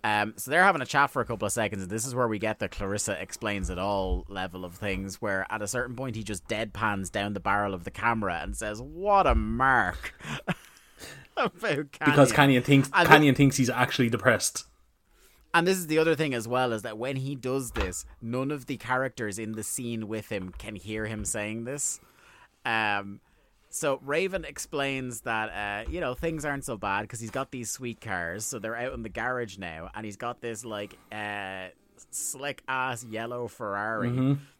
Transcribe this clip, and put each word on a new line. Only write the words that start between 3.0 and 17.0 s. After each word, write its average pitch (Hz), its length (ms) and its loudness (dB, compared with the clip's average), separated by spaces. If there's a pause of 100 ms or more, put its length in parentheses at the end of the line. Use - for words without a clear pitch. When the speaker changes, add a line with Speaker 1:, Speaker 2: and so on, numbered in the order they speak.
Speaker 1:
explains 101 500 -4
it 90 80 -4
all 95 500 0
level 92 380 -8
of 87 80 -10
things, 95 480 -4
where 95 280 -2
at 104 120 -4
a 101 40 -4
certain 123 300 -4
point 127 180 -6
he 110 80 -6
just 98 240 -8
deadpans 104 640 -2
down 104 220 -2
the 98 80 -4
barrel 101 340 2
of 87 100 -8
the - 60 -8
camera 104 520 0
and 87 140 -6
says, 107 260 -6
"What 180 440 4
a 123 80 6
mark." 113 800 2 (320)
<laughs> 185 80 0 (840)
About 151 560 0
Speaker 2:
Because 147 400 6
Speaker 1:
Kanyon. - 20 0
Speaker 2:
Kanyon 139 300 8
thinks, 139 280 6
Speaker 1:
And 175 160 6
Speaker 2:
Kanyon 151 260 10
Speaker 1:
thi- - 20 0
Speaker 2:
thinks 139 200 6
he's 123 140 4
actually 123 400 2
depressed. - 540 2 (880)
Speaker 1:
And 170 140 6
this 190 100 4
is 175 80 -6
the 156 120 2
other 160 180 4
thing 143 180 0
as 113 140 -4
well, 123 240 2
is 107 100 -4
that 110 160 -8
when 131 180 -4